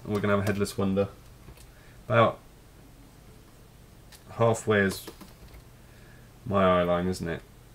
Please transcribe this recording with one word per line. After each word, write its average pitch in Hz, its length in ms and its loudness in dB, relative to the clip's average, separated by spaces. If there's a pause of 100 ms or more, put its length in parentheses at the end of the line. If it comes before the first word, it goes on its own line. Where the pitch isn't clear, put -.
and 104 100 -6
we're 101 60 0
gonna 101 160 2
have 98 80 -2
a 104 60 0
headless 98 280 -4
wonder. 98 300 0 (1000)
About 117 300 2 (1900)
halfway 110 500 2
is 95 240 -2 (1400)
my 92 340 2
eye - 20 0
line, 87 240 0
isn't 90 220 -4
it? - 140 -8 (320)